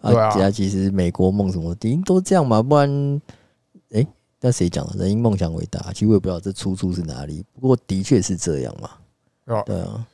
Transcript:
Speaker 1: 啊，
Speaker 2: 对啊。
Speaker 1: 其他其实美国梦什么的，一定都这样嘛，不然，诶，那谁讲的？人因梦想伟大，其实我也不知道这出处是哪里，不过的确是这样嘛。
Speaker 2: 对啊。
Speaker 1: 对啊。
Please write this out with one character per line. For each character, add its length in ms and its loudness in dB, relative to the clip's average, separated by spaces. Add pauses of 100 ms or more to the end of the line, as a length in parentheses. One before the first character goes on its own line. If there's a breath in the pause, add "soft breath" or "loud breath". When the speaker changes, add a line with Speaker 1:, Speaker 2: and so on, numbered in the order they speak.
Speaker 1:
啊， 120 2
Speaker 2:
对 80 6
啊。 100 4
Speaker 1:
其 80 2
他 120 4
其 180 0
实 220 0
美 200 2
国 200 2
梦 200 0
什 80 -4
么 180 -4
的， 120 -4
一 40 0
定 100 0
都 180 2
这 140 0
样 120 4
嘛， 160 4
不 140 4
然， 440 2 (680 soft breath)
诶， 160 2 (340)
那 120 2
谁 160 0
讲 180 -4
的？ 180 -6
人 60 0
因 100 0
梦 160 2
想 180 -2
伟 160 -6
大， 220 -8
其 80 -8
实 60 2
我 60 6
也 60 6
不 100 -2
知 40 -2
道 60 -4
这 140 -8
出 240 -6
处 160 -4
是 100 -4
哪 240 -10
里， 180 -10 (160)
不 60 -2
过 100 6 (100)
的 160 -2
确 180 4
是 160 -2
这 240 -2
样 200 -8
嘛。 100 -14 (560)
Speaker 2:
对 100 -4
啊。 100 -2
Speaker 1:
对 140 -4
啊。 340 -8